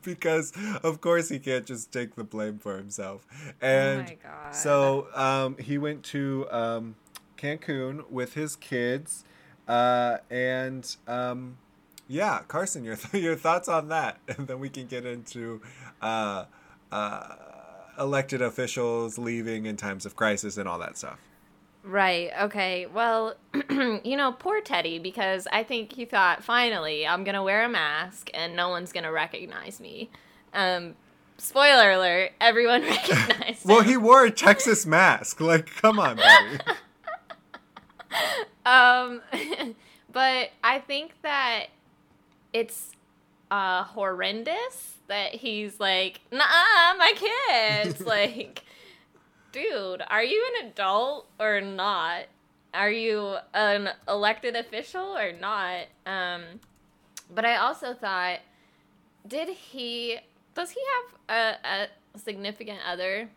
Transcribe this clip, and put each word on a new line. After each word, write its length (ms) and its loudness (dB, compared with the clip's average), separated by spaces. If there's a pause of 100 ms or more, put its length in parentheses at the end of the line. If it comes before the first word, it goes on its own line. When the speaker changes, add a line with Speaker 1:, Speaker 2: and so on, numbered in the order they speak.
Speaker 1:
Because, 500 -2 (300)
of 180 -4
course, 260 2
he 120 -6
can't 260 -4
just 260 -12
take 240 -8
the 80 -12
blame 360 -8
for 180 -8
himself. 480 -12 (360)
Speaker 2:
Oh 40 -4
Speaker 1:
And 400 2
Speaker 2:
my 180 -16
God. 320 -16
Speaker 1:
so, 580 2
um, 440 0
he 200 -6
went 280 -6
to, 440 -4
um, 460 -4 (420)
Cancun 720 -8
with 240 -8
his 220 -6
kids, 720 -6 (420)
uh, 500 2 (120)
and, 680 -6 (120)
um, 500 -8 (500)
yeah, 400 -4
Carson, 380 -6
your 100 -8
th-, 280 -6
<laughs> 0 -
your 120 0
thoughts 320 -2
on 220 -2
that, 340 -4
<laughs> 60 -18
and 180 -8
then 140 -10
we 80 -10
can 180 -14
get 180 -10
into, 560 -12 (400)
uh, 440 -4 (460)
uh, 440 -6 (640)
elected 420 -2
officials 760 -4
leaving 480 -6
in 100 -6
times 300 -8
of 100 -12
crisis 420 -2
and 120 -6
all 100 -6
that 180 -10
stuff. 220 -14 (640)
Speaker 2:
Right. 480 0 (100)
Okay. 440 -4
Well, 500 -2 (180)
<clears throat> 160 -6
you 480 -2
know, 160 0
poor 260 -4
Teddy, 400 -4
because 540 -4
I 100 0
think 300 -8
he 100 -10
thought, 400 2
"Finally, 640 0
I'm 160 0
gonna 200 -4
wear 200 2
a 60 0
mask 640 -4
and 240 -6
no 100 0
one's 240 -6
gonna 200 -6
recognize 680 -6
me." 300 -16 (440)
Um, 420 -2 (420)
spoiler 540 8
alert, 400 2 (100)
everyone 400 6
<laughs> 20 -4
recognized 800 0
Speaker 1:
Well, 180 10
Speaker 2:
him. 60 6
Speaker 1:
he 80 6
wore 300 10
a 60 6
Texas 540 6
mask. 540 6
Like, 280 4
come 300 4
on, 200 2
buddy. 480 10
Speaker 2:
<laughs> 1500 -10 (480)
Um, 560 6 (100)
<laughs> 440 -6 (360)
but 380 0 (140)
I 160 2
think 420 -8
that 460 -2 (840)
it's, 380 -6 (580)
uh, 340 0
horrendous 1120 -6 (120)
that 280 -4
he's 440 -8
like, 420 0 (100)
"Nuh-uh, 680 4
my 180 6
kids." 840 0
Speaker 1:
<laughs> 40 -10
Speaker 2:
Like, 580 -2 (880)
dude, 560 -4
are 140 2
you 220 2 (160)
an 60 -12
adult 600 0 (120)
or 220 0
not? 600 -2 (500)
Are 180 2
you 460 -2 (160)
an 360 2 (180)
elected 480 -2
official 600 -8
or 140 -4
not? 540 -6 (200)
Um, 380 -6 (880)
but 120 -2
I 120 2
also 360 -2
thought, 460 -4 (840)
did 240 -8
he, 680 -8 (360)
does 180 -8
he 100 -10 (480)
have 340 -2
a, 40 -8 (480)
a 40 -20
significant 640 -12
other? 520 -6